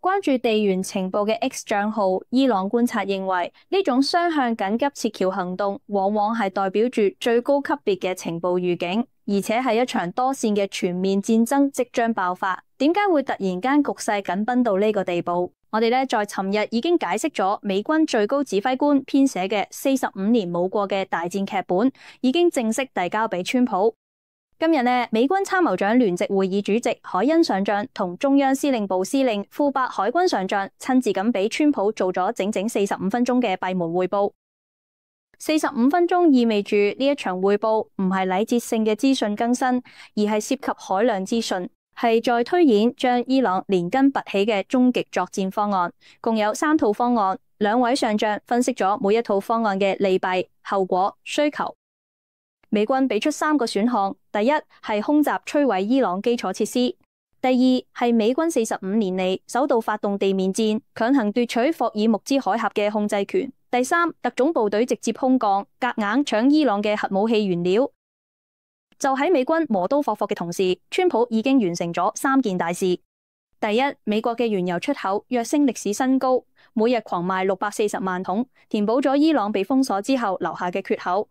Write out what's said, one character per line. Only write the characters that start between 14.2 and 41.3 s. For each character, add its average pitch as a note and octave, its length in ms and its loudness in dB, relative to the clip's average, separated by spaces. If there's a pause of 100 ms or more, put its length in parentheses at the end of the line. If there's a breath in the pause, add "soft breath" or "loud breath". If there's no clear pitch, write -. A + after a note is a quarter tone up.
緊 F#3+ 200 -2
繃 B3 200 0
到 G3+ 160 2
呢 G#3+ 120 2
個 G3+ 120 0
地 F3 180 -2
步？ F3+ 320 -2 (160)
我 G#3+ 100 -2
哋 A3+ 120 2
呢， C4 160 2
在 A3 180 0
尋 G3+ 380 -2
日 - 80 -2
已 A#3 100 0
經 E4+ 160 2
解 F3+ 180 -2
釋 C4 140 -2
咗 G3+ 320 -2
美 G3+ 220 -2
軍 D#4 240 2
最 G#3+ 180 2
高 C#4 180 0
指 A#3 160 -2
揮 B3+ 160 0
官 D4 280 2
編 C4+ 240 2
寫 F#3+ 200 -2
嘅 G3 220 -2
四 - 260 0
十 B3+ 200 -2
五 G3 60 -6
年 G#3 280 2
冇 F3 180 0
過 G3+ 200 -2
嘅 F#3+ 180 -2
大 E3+ 200 -4
戰 G3 200 -4
劇 F#3+ 220 -4
本， G#3 240 2 (300 loud breath)
已 B3+ 100 2
經 F4 180 4
正 A3+ 240 0
式 C#4 80 -2 (140)
遞 F#3 120 -2
交 G#3+ 200 -2
畀 F#3 160 -4
川 B3 200 0
普。 A3+ 300 2 (680)
今 D#4+ 120 0
日 C#4+ 120 2
呢， B3 260 0
美 A3 160 2
軍 F#4+ 160 0
參 F#4+ 220 0
謀 G#3+ 120 2
長 G3+ 220 2
聯 G#3 180 4
席 F#3+ 120 -2
會 G3 200 0
議 G3 140 -2
主 G3 120 -2
席 A#3 280 0
海 - 200 -4
恩 D#4+ 220 4
上 G3 220 0
將 G#3 180 -2 (120)
同 F3+ 240 -4
中 C#4 180 2
央 C4+ 160 4
司 C4+ 160 0
令 A3+ 180 0
部 F#3 160 0
司 C4+ 200 0
令 G#3 220 0
庫 C#4+ 260 0
伯 C4 160 -2
海 G#3 240 -2
軍 F4+ 160 2
上 G#3 200 0
將 G3 220 -2 (100)
親 B3+ 220 2
自 A3 100 0
咁 F#3+ 200 0
畀 G3+ 180 0
川 D4 220 2
普 G#3+ 220 0
做 F#3 200 -2
咗 F#3 200 0
整 G3 180 -2
整 G3+ 180 -2
四 G#3 160 0
十 G3+ 80 -4
五 F3+ 160 -2
分 B3 160 0
鐘 B3 160 2
嘅 G3 160 0
閉 F#3 180 -4
門 F3 140 -2
匯 F3+ 180 0
報。 G3+ 240 0 (1080)
四 D#4 180 0
十 D#4 120 0
五 B3 200 2
分 F4 180 2
鐘 F4 240 4
意 B3 140 6
味 G#3+ 160 2
住 G3+ 140 -2
呢 G#3 320 2
一 C#4+ 80 2
場 F#3 260 -4
匯 G3+ 160 2
報 A3 380 0
唔 G3 80 -2
係 F#3 240 0
禮 F#3 180 0
節 A#3+ 140 0
性 A3+ 260 -2
嘅 G#3+ 80 2
資 C4+ 240 2
訊 G#3 180 -2
更 A#3 200 -2
新， B3+ 120 -2
而 - 540 -4 (100)
係 G#3+ 80 0
涉 G#3+ 160 -2
及 - 220 -6
海 F#3+ 240 -2
量 G#3 240 0
資 A#3 160 -2